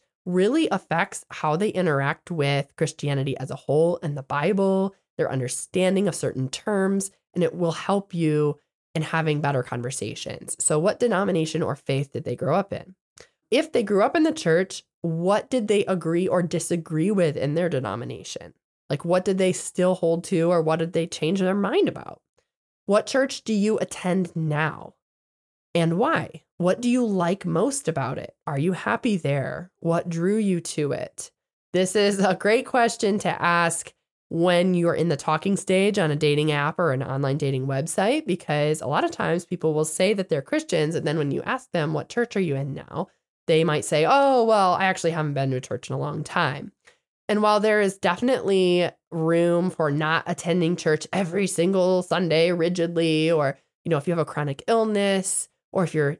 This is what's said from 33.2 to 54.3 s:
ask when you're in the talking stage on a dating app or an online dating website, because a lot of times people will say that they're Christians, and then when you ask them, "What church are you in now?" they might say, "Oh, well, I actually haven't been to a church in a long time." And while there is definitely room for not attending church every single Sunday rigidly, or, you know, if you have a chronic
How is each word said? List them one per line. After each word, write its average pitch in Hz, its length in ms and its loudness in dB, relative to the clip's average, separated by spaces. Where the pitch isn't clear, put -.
ask 170 520 0
when 175 440 4
you're 170 220 2
in 170 140 0
the 147 80 0
talking 160 380 -2
stage 196 420 2
on 160 140 2
a 147 40 0
dating 151 360 2
app 147 280 0
or 170 120 2
an 131 120 -2
online 135 340 -2
dating 135 300 -2
website, 196 580 0
because 151 560 -2
a - 60 -6
lot 214 160 0
of 339 80 -2
times 170 340 -2
people 165 280 -2
will 156 120 0
say 190 280 0
that 196 160 -4
they're 143 120 4
Christians, 170 540 0
and 143 100 -2
then 151 120 0
when 143 140 0
you 139 120 -2
ask - 280 -6
them, 156 220 0
"What 147 160 -4
church 240 260 -4
are 202 60 2
you 156 140 0
in 139 180 -4
now?" - 340 -8
they 160 160 4
might 151 220 0
say, 156 220 2
"Oh, 269 360 4
well, 202 300 4
I 180 120 2
actually 185 260 0
haven't 156 220 -2
been 135 180 0
to 127 60 -2
a 131 40 -6
church - 280 -8
in 135 60 -6
a 135 40 -4
long 151 240 -6
time." 143 480 -4
And 208 140 0
while 214 180 4
there 214 220 4
is 196 160 0
definitely 185 920 2
room 170 600 2
for 151 200 0
not 156 360 0
attending 175 480 0
church 156 380 0
every 190 340 -2
single 180 560 2
Sunday 170 480 2
rigidly, 165 800 2
or, 143 260 2
you 170 60 -6
know, 160 80 2
if 139 100 -6
you 180 40 0
have 165 80 0
a 151 60 0
chronic 143 420 -6